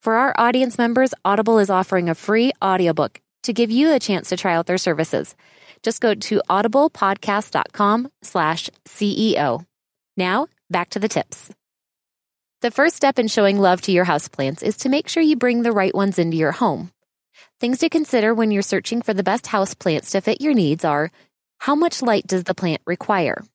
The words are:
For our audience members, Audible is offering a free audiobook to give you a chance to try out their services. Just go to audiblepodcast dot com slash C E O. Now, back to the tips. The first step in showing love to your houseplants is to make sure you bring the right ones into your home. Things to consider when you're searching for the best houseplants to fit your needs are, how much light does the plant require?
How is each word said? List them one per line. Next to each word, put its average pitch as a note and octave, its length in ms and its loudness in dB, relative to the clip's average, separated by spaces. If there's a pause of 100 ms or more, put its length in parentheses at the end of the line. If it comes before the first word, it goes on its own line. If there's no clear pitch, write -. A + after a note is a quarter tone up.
For A3 140 0
our C4 200 2
audience A#3+ 440 0
members, B3 340 2 (100)
Audible G#3+ 360 2
is G3 100 2
offering F#3 400 0
a D#3+ 60 0
free A3+ 360 0 (120)
audiobook E3+ 580 0 (220)
to A#3+ 100 -4
give A3+ 160 0
you C#4+ 240 2
a C4+ 60 2
chance - 300 -4
to F3+ 80 -4
try F3+ 180 0
out E3 100 0
their F3+ 140 0
services. D#3 560 -2 (480)
Just - 180 -4
go A3 140 2
to G#3+ 340 -2
audiblepodcast G#3 1000 0
dot - 200 -2
com A3 380 0 (140)
slash E3 440 -2 (200)
C G#3 460 0
E - 60 0
O. C#3+ 240 -2 (520)
Now, F#3+ 320 -2 (240)
back E3+ 180 -2
to - 100 -6
the G3+ 100 -2
tips. - 420 -6 (1080)
The A#3+ 100 -2
first D4+ 240 2
step C4+ 240 2
in A3+ 80 2
showing G3+ 320 2
love F#3 220 4
to - 100 -2
your F3+ 140 4
houseplants D3 580 -2
is A3 140 -2
to - 120 -4
make C#4+ 180 0
sure - 140 -2
you D#4 140 4
bring A#3+ 260 0
the A#3 100 0
right G3 220 0
ones G3 240 0
into E3 200 0
your D#3 160 0
home. F3 360 -2 (720)
Things B3 200 -2
to E4 100 2
consider A#3 460 2
when A3 160 2
you're G3+ 100 0
searching G3+ 400 -2
for A3 140 -2
the G3 80 -2
best G3 220 0
houseplants - 680 -2
to G3 100 0
fit - 200 -2
your D4 120 0
needs E3 320 2
are, D3+ 240 0 (480)
how - 160 0
much E4 300 0
light A3+ 240 2
does F#3 160 -2
the F#3 100 -4
plant E3+ 320 -2
require? F3 580 -2 (120)